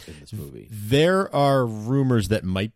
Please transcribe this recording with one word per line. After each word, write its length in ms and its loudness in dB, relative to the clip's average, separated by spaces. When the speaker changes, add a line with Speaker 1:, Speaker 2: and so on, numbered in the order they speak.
Speaker 1:
in 140 -18
this 120 -18
movie? 380 -14
Speaker 2:
There 680 2
are 300 4
rumors 640 0
that 140 0
might 340 -4